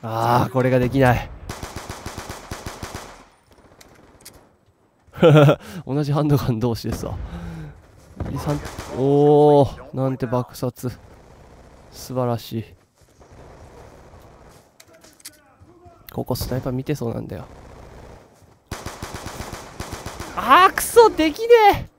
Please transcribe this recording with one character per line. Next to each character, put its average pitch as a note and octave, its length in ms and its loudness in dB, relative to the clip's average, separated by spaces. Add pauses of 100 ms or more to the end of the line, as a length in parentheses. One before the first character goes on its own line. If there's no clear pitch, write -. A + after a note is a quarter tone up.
あ A#2 460 0
ー、 - 20 -14
こ B2+ 120 0
れ B2+ 80 2
が C3 80 4
で B2 100 0
き C3+ 100 0
な B2 160 6
い。 - 140 -6 (4000)
<laughs> E3+ 80 8 (560)
同 C#3 180 -4
じ C#3+ 80 -4
ハ D3 120 0
ン D3+ 40 0
ド C#3+ 80 4
ガ B2 120 -2
ン A#2 120 -2
同 A#2+ 140 -2
士 A2+ 160 -8
で A2+ 60 -6
す - 100 -10
わ。 G#2+ 100 -8 (1800)
お D3 680 6
ー、 - 320 -6
な C3 140 -2
ん C3 80 -6
て C3 80 -4
爆 B2 320 -4
殺。 B2+ 340 -6 (1000)
素 - 240 -14
晴 B2+ 100 -2
ら A#2+ 140 -4
し A2+ 200 -10
い。 A2 60 -10 (3500)
こ B2 140 -8
こ B2+ 100 -6
ス - 160 -8
ナ B2 60 -6
イ C3 40 -6
パ C3+ 100 -6
ー - 20 -6
見 C3 100 -6
て D3 120 -4
そ A#2+ 140 -6
う A2+ 40 -8
な A2+ 60 -8
ん A2+ 80 -12
だ G2 100 -12
よ。 - 80 -14 (3000)
あ C4 360 4
ー、 - 20 -12
く - 80 -4
そ、 A4+ 300 6
で D#4+ 200 0
き F4+ 100 -8
ね A#4 120 6 (220)
え。 - 100 -6 (140)